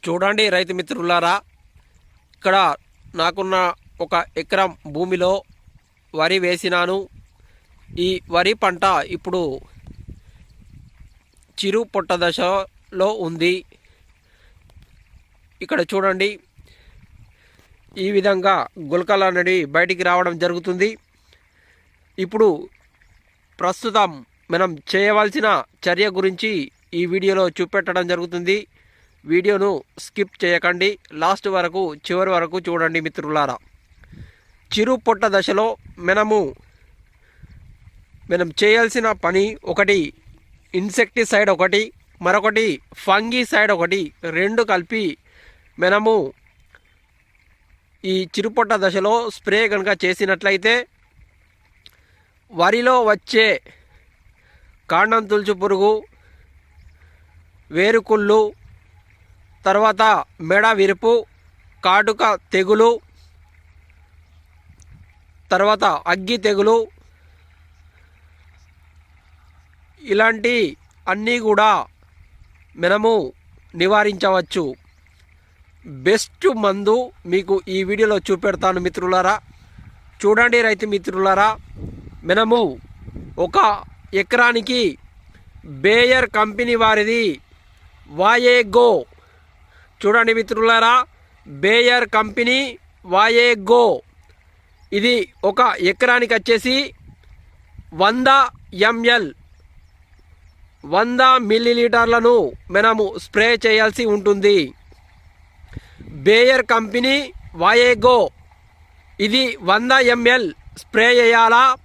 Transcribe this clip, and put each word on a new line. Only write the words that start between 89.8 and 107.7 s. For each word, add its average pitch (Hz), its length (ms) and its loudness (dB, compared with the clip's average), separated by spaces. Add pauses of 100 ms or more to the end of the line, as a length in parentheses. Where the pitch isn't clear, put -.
చూడండి 226 380 2
మిత్రులారా, 226 560 2 (720)
బేయర్ 240 420 2 (100)
కంపెనీ 233 420 -2 (560)
వాయేగో, 233 720 4 (1120)
ఇది 240 160 2 (360)
ఒక 202 100 -4 (320)
ఎకరానికి 240 460 0
వచ్చేసి 233 380 -2 (1300)
వంద 240 260 2 (640)
ఎంఎల్, 233 400 0 (1600)
వంద 240 280 2 (260)
మిల్లీలీటర్లను 233 880 2 (400)
మనము 220 280 2 (200)
స్ప్రే 214 240 0 (180)
చేయాల్సి 220 380 2 (100)
ఉంటుంది. 202 440 2 (1700)
బేయర్ 240 460 4
కంపెనీ 240 420 0 (480)
వాయేగో, 240 560 4 (1080)